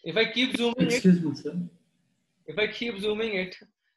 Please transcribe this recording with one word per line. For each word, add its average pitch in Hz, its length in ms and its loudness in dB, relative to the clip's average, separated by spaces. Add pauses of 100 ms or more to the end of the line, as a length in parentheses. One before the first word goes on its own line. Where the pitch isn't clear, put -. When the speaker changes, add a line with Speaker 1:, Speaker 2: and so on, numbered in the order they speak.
Speaker 1:
If 160 120 -8
I 226 140 2
keep 247 260 0
zooming 233 300 2
it, 240 180 2
Speaker 2:
Excuse 180 160 8
me, 147 140 -2
sir. 147 240 -8 (880)
Speaker 1:
if 156 120 -8
I 214 100 0
keep 226 320 -8
zooming 214 340 -2
it, 185 220 -4 (400)